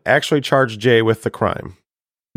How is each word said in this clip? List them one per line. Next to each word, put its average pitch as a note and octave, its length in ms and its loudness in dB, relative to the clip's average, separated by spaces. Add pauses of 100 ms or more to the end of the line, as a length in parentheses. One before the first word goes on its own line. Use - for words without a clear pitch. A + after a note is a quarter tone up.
actually D3 360 0
charge C3 360 0
Jay A2+ 240 4
with A2 220 0
the - 80 -4
crime?" - 440 -4 (600)